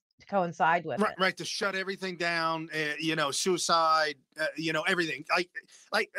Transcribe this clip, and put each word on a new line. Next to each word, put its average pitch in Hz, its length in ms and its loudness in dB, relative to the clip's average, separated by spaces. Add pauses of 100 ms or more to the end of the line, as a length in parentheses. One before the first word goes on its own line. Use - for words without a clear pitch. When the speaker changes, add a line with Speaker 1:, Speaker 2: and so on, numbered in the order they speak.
(200)
Speaker 1:
to - 80 -20
coincide 170 580 2
with 160 140 -2
Speaker 2:
Right, 208 180 0
Speaker 1:
it. 175 40 -2
Speaker 2:
right, 185 160 2
to 165 80 -8
shut 202 280 -4
everything 190 440 -6
down, 165 560 0
uh, 151 260 0
you 160 160 0
know, 147 160 2
suicide, 160 840 2 (240)
uh, 156 60 0 (100)
you 160 180 -2
know, 160 100 -2
everything. 165 420 0 (100)
Like, 180 140 0 (420)
like, 214 280 -2